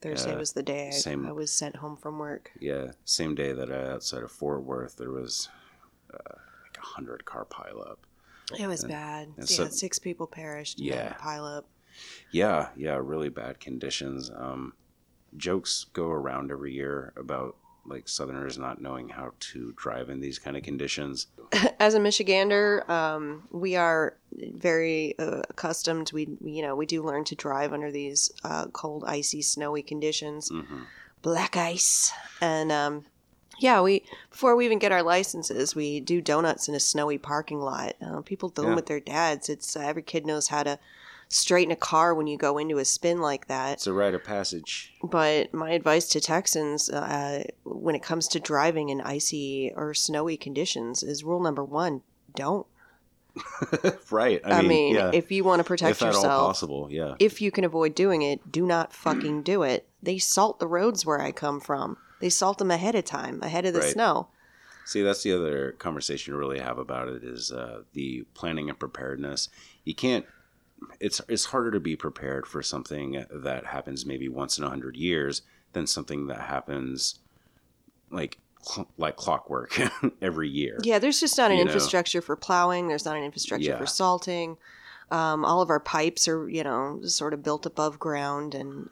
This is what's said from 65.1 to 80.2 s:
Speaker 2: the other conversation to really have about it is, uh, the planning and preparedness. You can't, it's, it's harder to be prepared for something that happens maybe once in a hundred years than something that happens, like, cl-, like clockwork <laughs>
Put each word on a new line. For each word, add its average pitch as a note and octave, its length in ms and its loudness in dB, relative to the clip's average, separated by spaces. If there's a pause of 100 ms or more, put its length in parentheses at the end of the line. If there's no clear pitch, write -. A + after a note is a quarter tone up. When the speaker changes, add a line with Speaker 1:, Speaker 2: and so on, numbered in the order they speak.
Speaker 2:
the G2 100 2
other D2 400 0
conversation C#2+ 600 -4
to C#2+ 40 -2
really C#2 220 -2
have B1+ 180 -4
about B1+ 300 -6
it B1 160 -8
is, B1 280 -8
uh, A#1+ 320 -10 (100)
the C2 400 -6
planning D#2+ 360 -4
and C#2+ 80 -8
preparedness. C#2 720 -6 (340)
You - 120 -6
can't, B2+ 300 0 (760)
it's, - 280 -2
it's A#2 180 0
harder A#2+ 260 0
to G2+ 80 0
be D#2+ 160 -2
prepared C#2 500 -6
for D2 160 -8
something C#2 680 -6
that C2 360 -6
happens C2+ 380 -8
maybe C2+ 240 -6
once C#2 280 -4
in D2 60 -4
a C#2+ 60 -2
hundred C2 280 -8
years D2+ 440 0 (300)
than D#2+ 160 -2
something C#2+ 400 -2
that A#1+ 140 -8
happens, C2 800 -4 (920)
like, D#2+ 260 -6 (240)
cl-, - 360 -8
like D#2 180 0
clockwork - 640 -2 (220)
<laughs> - 200 0